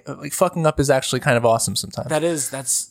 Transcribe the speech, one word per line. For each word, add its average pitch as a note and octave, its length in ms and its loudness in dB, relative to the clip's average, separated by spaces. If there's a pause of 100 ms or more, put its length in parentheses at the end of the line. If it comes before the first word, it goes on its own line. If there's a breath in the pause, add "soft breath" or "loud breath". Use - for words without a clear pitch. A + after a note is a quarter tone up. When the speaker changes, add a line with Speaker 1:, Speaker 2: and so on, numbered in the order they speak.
Speaker 1:
Like, C#3+ 240 -10
fucking F3 340 0
up D3+ 140 2
is C#3 100 2
actually C3 300 2
kind B2+ 160 2
of A#2 80 2
awesome A2+ 320 2
sometimes." - 320 -8
Speaker 2:
That D3+ 160 0
is, D#3+ 240 -2
that's, - 420 -4